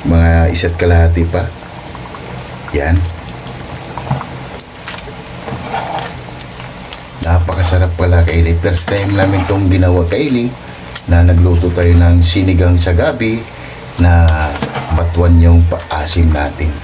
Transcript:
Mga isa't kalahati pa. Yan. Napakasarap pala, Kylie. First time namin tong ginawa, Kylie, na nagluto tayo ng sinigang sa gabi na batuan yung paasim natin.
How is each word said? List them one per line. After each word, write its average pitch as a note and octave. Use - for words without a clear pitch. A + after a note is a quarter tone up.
Mga E2
isa't E2+
kalahati E2+
pa. F2+
Yan. D#2
Napakasarap E2+
pala, F2
Kylie. E2
First E2+
time G2+
namin F#2+
tong G2
ginawa, F2+
Kylie, B2
na E2+
nagluto F2
tayo F2
ng E2+
sinigang F2
sa F2
gabi A2+
na E2+
batuan E2+
yung E2+
paasim D#2
natin. D2